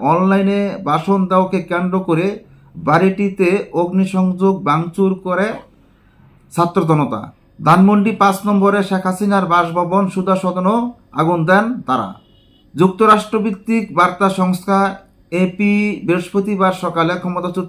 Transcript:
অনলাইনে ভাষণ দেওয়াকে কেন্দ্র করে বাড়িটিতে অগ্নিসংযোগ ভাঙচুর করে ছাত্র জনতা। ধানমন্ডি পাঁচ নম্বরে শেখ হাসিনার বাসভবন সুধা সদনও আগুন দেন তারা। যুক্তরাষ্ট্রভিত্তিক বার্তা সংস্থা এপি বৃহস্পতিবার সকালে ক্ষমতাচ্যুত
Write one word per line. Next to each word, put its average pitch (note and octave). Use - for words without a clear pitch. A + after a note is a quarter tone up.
অনলাইনে G3
ভাষণ F3+
দেওয়াকে F#3
কেন্দ্র F3+
করে F#3
বাড়িটিতে F#3+
অগ্নিসংযোগ F#3
ভাঙচুর E3+
করে F#3
ছাত্র E3+
জনতা। C#3
ধানমন্ডি G3
পাঁচ G3
নম্বরে G3+
শেখ F#3+
হাসিনার G3
বাসভবন F3
সুধা F#3
সদনও F#3+
আগুন D#3+
দেন G#3
তারা। A2
যুক্তরাষ্ট্রভিত্তিক G#3
বার্তা F3+
সংস্থা F#3+
এপি G3+
বৃহস্পতিবার F#3+
সকালে E3+
ক্ষমতাচ্যুত F3+